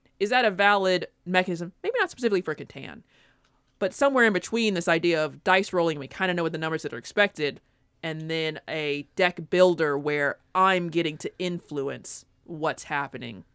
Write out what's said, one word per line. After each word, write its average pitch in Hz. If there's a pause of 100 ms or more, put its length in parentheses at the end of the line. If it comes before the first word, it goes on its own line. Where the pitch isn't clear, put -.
(180)
is 202
that 247
a 214
valid 190 (180)
mechanism? 180 (120)
Maybe 466
not -
specifically 214
for 156
Catan, 120 (760)
but 190
somewhere 269
in 220
between 214
this 170
idea 165
of 139
dice 190
rolling, 165
we 131
kinda 185
know 175
what 160
the 165
numbers 160
that 151
are 120
expected, 151 (420)
and 160
then 160
a 147 (100)
deck 175
builder 165
where 147 (160)
I'm 185
getting 160
to -
influence 147 (200)
what's 156
happening 127 (100)